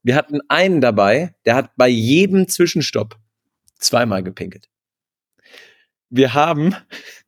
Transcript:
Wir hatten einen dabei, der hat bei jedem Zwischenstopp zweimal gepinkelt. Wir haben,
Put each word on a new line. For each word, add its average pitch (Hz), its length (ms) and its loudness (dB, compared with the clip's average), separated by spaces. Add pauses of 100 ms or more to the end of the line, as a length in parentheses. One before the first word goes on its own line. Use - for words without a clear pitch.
Wir 120 140 0
hatten 147 320 -4
einen 175 320 0
dabei, 117 640 0
der 113 100 2
hat 135 220 -2
bei 123 120 4
jedem 170 600 2
Zwischenstopp 139 680 -2 (600)
zweimal 110 460 -2
gepinkelt. 92 440 -14 (1400)
Wir 123 240 0
haben, 156 400 0 (540)